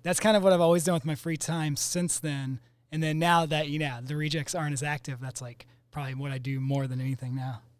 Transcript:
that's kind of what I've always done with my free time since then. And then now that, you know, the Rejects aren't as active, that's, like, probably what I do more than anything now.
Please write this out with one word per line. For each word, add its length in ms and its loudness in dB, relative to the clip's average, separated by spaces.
that's 160 0
kind 180 6
of 60 2
what 100 8
I've 80 6
always 220 6
done 100 2
with 120 0
my 100 0
free 220 -4
time 380 -2
since 440 -2
then. 400 -4
And 100 -2
then 160 0
now 300 4
that, 220 -2
you 100 -2
know, 240 -2
the 120 -6
Rejects 380 -2
aren't 200 -2
as 100 -4
active, 360 -6
that's, 220 -10
like, 240 -14
probably 240 -6
what 180 -6
I 60 -4
do 220 -4
more 260 0
than 160 -4
anything 340 -4
now. 260 -6